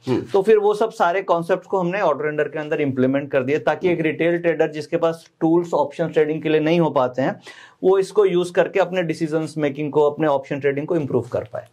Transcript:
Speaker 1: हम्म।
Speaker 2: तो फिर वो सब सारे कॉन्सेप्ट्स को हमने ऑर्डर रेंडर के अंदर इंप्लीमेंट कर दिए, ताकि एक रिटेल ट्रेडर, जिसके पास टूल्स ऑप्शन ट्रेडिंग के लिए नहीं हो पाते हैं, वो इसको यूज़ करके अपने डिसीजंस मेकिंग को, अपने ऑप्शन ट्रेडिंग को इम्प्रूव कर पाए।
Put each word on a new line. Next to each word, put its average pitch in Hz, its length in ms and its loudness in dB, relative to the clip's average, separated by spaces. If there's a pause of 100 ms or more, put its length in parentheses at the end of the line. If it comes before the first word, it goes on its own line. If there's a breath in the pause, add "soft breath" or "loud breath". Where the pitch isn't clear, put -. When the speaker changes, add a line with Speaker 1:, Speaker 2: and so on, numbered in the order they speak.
Speaker 1:
हम्म। 120 140 0
Speaker 2:
तो 196 200 0
फिर 214 160 4
वो 202 160 2
सब 220 160 0
सारे 190 320 0
कॉन्सेप्ट्स 180 460 -2
को 196 120 0
हमने 180 220 -2
ऑर्डर 151 240 0
रेंडर 151 220 -2
के 151 120 -8
अंदर 151 220 -2
इंप्लीमेंट 135 500 0
कर 135 120 2
दिए, 143 160 0
ताकि 156 300 0
एक 160 120 0
रिटेल 160 360 0
ट्रेडर, 160 340 0
जिसके 151 260 -6
पास 165 320 -2 (100)
टूल्स 170 340 2
ऑप्शन 156 340 -2
ट्रेडिंग 156 340 0
के 156 80 -4
लिए 156 120 4
नहीं 165 180 2
हो 156 100 4
पाते 127 320 0
हैं, 165 200 -2 (420 loud breath)
वो 190 140 6
इसको 196 280 2
यूज़ 175 280 0
करके 175 260 0
अपने 175 240 0
डिसीजंस 160 540 -4
मेकिंग 147 340 -2
को, 147 180 4
अपने 156 180 -2
ऑप्शन 139 320 -2
ट्रेडिंग 139 280 -2
को 175 80 -2
इम्प्रूव 135 280 -2
कर - 160 -6
पाए। - 340 -10